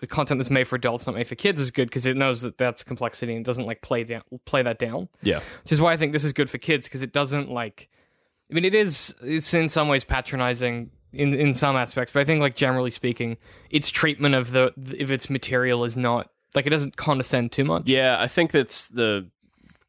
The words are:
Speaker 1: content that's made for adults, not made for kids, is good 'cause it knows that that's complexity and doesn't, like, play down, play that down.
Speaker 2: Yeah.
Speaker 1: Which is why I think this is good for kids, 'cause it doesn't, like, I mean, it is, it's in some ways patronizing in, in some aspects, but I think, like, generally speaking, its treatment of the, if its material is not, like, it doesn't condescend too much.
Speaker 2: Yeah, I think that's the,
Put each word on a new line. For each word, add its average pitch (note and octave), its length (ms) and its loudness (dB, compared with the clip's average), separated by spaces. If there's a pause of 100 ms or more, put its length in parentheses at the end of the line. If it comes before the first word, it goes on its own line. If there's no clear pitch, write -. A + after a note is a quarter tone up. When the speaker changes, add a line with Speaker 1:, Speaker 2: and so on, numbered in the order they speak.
Speaker 1:
content C#3+ 300 0
that's B2+ 100 -2
made C3+ 180 4
for C3 100 -4
adults, A#2+ 300 -2
not A2 80 -6
made A#2+ 120 -4
for B2 80 -10
kids, F#3+ 260 0
is B2+ 100 0
good B2 200 0
'cause B2+ 140 -4
it C3 120 0
knows C3 240 0
that A#2+ 160 -8
that's B2 260 -2
complexity A#2 520 -6
and A2+ 100 -8
doesn't, B2 200 -4
like, A2+ 160 -8
play A#2 240 -2
down, A#2 180 -10 (220)
play C3+ 160 0
that A#2+ 180 0
down. A#2 300 -4 (120)
Speaker 2:
Yeah. E2 180 0 (240)
Speaker 1:
Which - 80 -2
is D3+ 100 4
why E3 120 6
I E3 40 -2
think D3+ 160 0
this D3 120 0
is C#3 80 -2
good C#3 160 0
for B2+ 80 -10
kids, C#3+ 320 -2
'cause C3 120 -10
it B2+ 120 -8
doesn't, C#3+ 360 -2
like, A#2+ 400 -8 (600)
I - 40 -12
mean, E3+ 120 0
it F#3+ 100 2
is, G3 460 2
it's D3+ 320 -2
in D#3+ 160 4
some D3+ 200 2
ways C3+ 160 2
patronizing B2 840 -2 (220)
in, C#3+ 200 2
in C#3+ 200 4
some C3+ 240 2
aspects, B2 340 -2
but C#3+ 80 2
I C#3 60 4
think, D#3 160 2
like, C3+ 140 0
generally B2+ 360 2
speaking, A#2 460 -4 (320)
its D3 200 0
treatment C#3+ 460 2
of B2 160 0
the, B2+ 220 4 (200)
if C3+ 160 -4
its C3+ 200 -2
material B2+ 560 0
is A2+ 100 -4
not, A#2+ 340 0 (260)
like, C#3 120 2
it - 40 2
doesn't D3 260 0
condescend C3 560 0
too C3+ 100 0
much. F2 240 0
Speaker 2:
Yeah, C3 320 4
I A#2+ 80 2
think E3 240 2
that's - 380 2
the, G#2+ 400 0 (600)